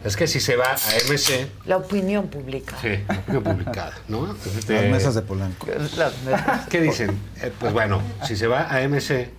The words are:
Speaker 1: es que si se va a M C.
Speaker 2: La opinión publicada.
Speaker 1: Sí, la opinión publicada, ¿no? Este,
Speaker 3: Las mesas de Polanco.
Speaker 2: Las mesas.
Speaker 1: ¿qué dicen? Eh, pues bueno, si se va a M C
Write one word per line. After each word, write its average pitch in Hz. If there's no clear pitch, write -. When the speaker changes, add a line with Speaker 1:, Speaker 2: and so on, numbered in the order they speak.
Speaker 1:
es 101
que 160
si 139
se 131
va 123
a -
M 143
C. 135
Speaker 2:
La 185
opinión 196
publicada. 135
Speaker 1:
Sí, 117
la -
opinión 120
publicada, 95
¿no? 151
Este, 107
Speaker 3:
Las 107
mesas 101
de 110
Polanco. 95
Speaker 2:
Las 156
mesas. 131
Speaker 1:
¿qué 175
dicen? 117
Eh, 123
pues 113
bueno, 104
si 117
se 107
va 143
a 131
M 139
C 127